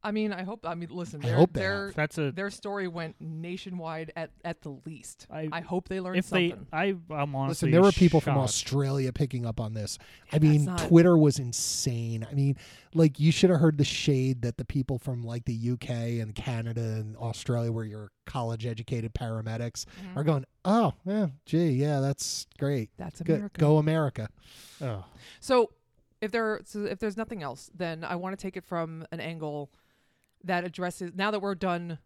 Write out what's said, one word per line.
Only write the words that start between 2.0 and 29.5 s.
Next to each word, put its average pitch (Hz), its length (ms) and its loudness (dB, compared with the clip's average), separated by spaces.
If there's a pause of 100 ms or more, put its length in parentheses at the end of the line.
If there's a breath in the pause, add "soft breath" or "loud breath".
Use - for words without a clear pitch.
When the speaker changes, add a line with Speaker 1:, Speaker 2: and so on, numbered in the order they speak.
Speaker 3:
a 147 140 0
Speaker 1:
their 196 180 -6
story 202 380 -8
went 165 320 -8
nationwide 165 960 -10
at, 165 160 -10 (120)
at 170 200 -8
the 143 120 -10 (100)
least. - 460 -16
Speaker 3:
I, 156 200 -6
Speaker 1:
I 165 100 -4
hope 180 280 -4
they 190 100 -4
learned 185 180 -2
Speaker 3:
if 185 120 -2
they, 175 200 2
Speaker 1:
something. 160 240 -12
Speaker 3:
I, 190 220 0 (160)
I'm 147 240 -4
honestly 139 320 0
Speaker 2:
Listen, 151 40 4
there 165 120 8
were 202 80 10
people 165 280 6
from 143 160 0
Speaker 3:
shocked. 135 100 2
Speaker 2:
Australia 135 680 -2
picking 127 320 -2
up 113 140 -6
on 110 160 -4
this. 104 260 -6
I - 20 -20
Speaker 1:
Yeah, - 360 -4
that's 151 40 6
Speaker 2:
mean, 151 220 8
Speaker 1:
not 180 140 -2
Speaker 2:
Twitter 170 380 10
was 151 200 6
insane. 117 920 -4
I - 40 -10
mean, 139 240 2 (380 loud breath)
like, 160 240 4
you 156 120 6
should 180 200 6
have 165 80 4
heard 156 180 6
the 143 60 6
shade 131 580 0
that 117 160 -4
the 123 80 -8
people 131 320 -2
from, 120 260 -6
like, 117 220 -8
the 123 80 -2
U 117 240 -2
K 117 420 -4
and 107 140 -6
Canada 117 480 -4
and 110 360 -4
Australia, 117 540 -2
where 113 140 -4
you're 104 260 -12 (140)
college-educated 117 880 -4
paramedics, 113 720 -6
Speaker 1:
Mm-hmm. 180 320 -12
Speaker 2:
are - 60 -2
going, 147 220 2 (200)
"Oh, 208 280 4 (120)
yeah, 202 220 0 (180)
gee, 165 260 2
yeah, 143 280 2
that's - 480 -2 (100)
great. 139 400 -2
Speaker 1:
That's 175 240 -10
Speaker 2:
Good. 160 140 2
Speaker 1:
America. 208 240 -6
Speaker 2:
Go 151 180 8
America." 151 520 0 (520 loud breath)
Speaker 3:
Ugh. 110 220 -6 (360 loud breath)
Speaker 1:
So 247 320 4 (500)
if 214 100 -4
there, 220 340 -2
so 208 200 -8
if 202 140 -6
there's 208 180 -4
nothing 220 260 -8
else, 135 320 -10
then 165 280 -6
I 175 120 -4
wanna 185 220 -6
take 190 200 -8
it 180 80 -12
from 165 460 -6
an 165 80 -10
angle 151 520 -8 (720)